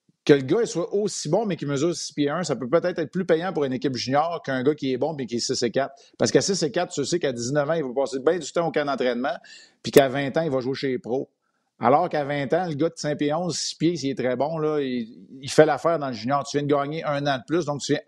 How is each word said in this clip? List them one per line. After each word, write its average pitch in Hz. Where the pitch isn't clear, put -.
que 151
le 139
gars, 135
il 226
soit -
aussi 202
bon, 202
mais 185
qu'il 143
mesure 147
six -
pieds 147
un, 165
ça 143
peut 123
peut-être 170
être 151
plus 185
payant 175
pour 160
une 131
équipe 131
junior 143
qu'un 131
gars 147
qui 135
est 127
bon, 147
mais 139
qui 117
est -
six 123
et 117
quatre. 135
Parce 117
qu'à 147
six 190
et 151
quatre, 175
tu 143
sais 170
qu'à 151
dix-neuf 127
ans, 160
il 165
va 127
passer 135
bien 156
du 151
temps 170
au 156
camp 151
d'entraînement, 127
puis 117
qu'à 135
vingt 139
ans, 160
il 165
va 131
jouer 131
chez 139
les 123
pros. 127
Alors 143
qu'à 147
vingt 143
ans, 175
le 160
gars 147
de -
cinq 147
pieds 147
onze, 156
six -
pieds, 165
il 135
est 135
très 127
bon, 147
là, 151
il, 123
il 135
fait 156
l'affaire 156
dans 147
le 127
junior. 127
Tu 139
viens 147
de 143
gagner 143
un 143
an 143
de 113
plus, 160
donc 143
tu -
viens 147